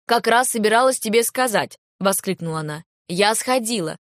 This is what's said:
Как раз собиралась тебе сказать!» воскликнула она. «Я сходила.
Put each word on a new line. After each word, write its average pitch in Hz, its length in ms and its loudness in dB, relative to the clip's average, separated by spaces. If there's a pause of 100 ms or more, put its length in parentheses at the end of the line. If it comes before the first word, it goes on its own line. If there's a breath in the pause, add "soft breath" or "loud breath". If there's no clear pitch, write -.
Как - 200 0
раз 233 240 2
собиралась 233 500 2
тебе 226 220 2
сказать!» 226 560 -2 (200)
воскликнула 180 640 -2
она. 151 240 -8 (240)
«Я 202 260 2
сходила. 220 640 -2 (200)